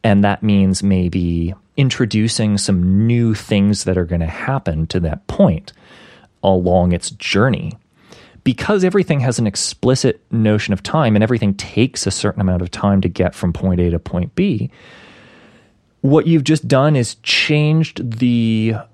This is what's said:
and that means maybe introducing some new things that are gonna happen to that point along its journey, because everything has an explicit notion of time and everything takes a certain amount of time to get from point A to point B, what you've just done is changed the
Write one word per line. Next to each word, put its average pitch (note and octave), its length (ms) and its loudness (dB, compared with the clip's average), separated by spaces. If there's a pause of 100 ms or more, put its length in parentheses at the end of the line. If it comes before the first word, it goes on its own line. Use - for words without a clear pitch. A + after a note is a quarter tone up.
and G2+ 180 4
that G2+ 200 0
means G2 400 2
maybe F2 720 0 (220)
introducing A2 800 0
some F#2+ 480 2
new A#2 280 2
things G2+ 500 0
that F#2 140 0
are F2 60 0
gonna E2 220 -2
happen D#2+ 600 -4
to F#2 140 -4
that D#2 260 -4
point - 460 0 (720)
along F2+ 480 2
its - 180 -4
journey, - 640 -2 (720)
because F#3 400 0
everything F#3 360 0
has B2 180 0
an A#2 80 0
explicit - 760 -2 (100)
notion G#2+ 420 0
of F#2+ 100 -4
time B2 340 0
and G#2 80 4
everything A2 300 0
takes - 520 -2
a G2 40 0
certain - 320 -4
amount F#2 200 0
of F2 80 -6
time G2+ 300 0
to F#2 80 -2
get A2 260 -2
from F2+ 180 -4
point F2+ 280 -2
A F2 100 2
to E2+ 80 -2
point F2+ 380 -6
B, D#3+ 340 -2 (1300)
what D3 220 4
you've D#3+ 180 2
just D3 240 0
done C#3 280 4
is A#2+ 260 -2
changed D3+ 960 0
the A2+ 560 2 (200)